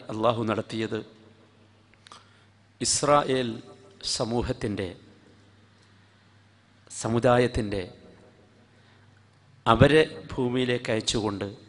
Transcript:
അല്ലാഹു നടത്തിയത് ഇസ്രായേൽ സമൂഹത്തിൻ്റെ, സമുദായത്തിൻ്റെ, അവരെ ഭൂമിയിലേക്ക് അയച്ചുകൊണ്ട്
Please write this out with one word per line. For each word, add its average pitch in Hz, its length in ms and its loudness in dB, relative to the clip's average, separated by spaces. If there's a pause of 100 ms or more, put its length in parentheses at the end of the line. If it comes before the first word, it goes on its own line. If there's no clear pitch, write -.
(120)
അല്ലാഹു 113 380 0
നടത്തിയത് 110 480 -4 (1800)
ഇസ്രായേൽ 135 680 2 (680)
സമൂഹത്തിൻ്റെ, 113 720 -4 (2000)
സമുദായത്തിൻ്റെ, 117 920 2 (1800)
അവരെ 139 380 6 (280)
ഭൂമിയിലേക്ക് 123 640 -2
അയച്ചുകൊണ്ട് 104 540 -4 (200)